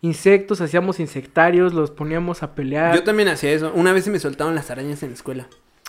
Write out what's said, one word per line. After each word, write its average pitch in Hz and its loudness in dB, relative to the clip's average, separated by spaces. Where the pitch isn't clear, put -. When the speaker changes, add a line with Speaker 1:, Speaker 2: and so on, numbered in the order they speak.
Speaker 1:
insectos, 196 2
hacíamos 175 -2
insectarios, 175 2
los 151 -2
poníamos 165 -6
a 147 -10
pelear. 151 0
Speaker 2:
Yo 175 4
también 214 2
hacía 143 0
eso. 156 0
Una 180 4
vez 190 2
se 202 -4
me 196 -2
soltaron 151 -4
las 147 -6
arañas 139 -8
en 147 -10
la 120 -12
escuela. 127 -12